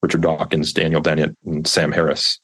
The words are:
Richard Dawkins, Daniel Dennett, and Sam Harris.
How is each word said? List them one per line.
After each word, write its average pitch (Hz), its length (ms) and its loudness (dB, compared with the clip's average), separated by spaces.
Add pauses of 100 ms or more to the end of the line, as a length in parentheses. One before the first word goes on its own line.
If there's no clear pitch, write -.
Richard 82 200 0
Dawkins, 80 520 0
Daniel 82 280 2
Dennett, 78 340 0 (100)
and 80 220 -4
Sam 78 240 0
Harris. - 520 0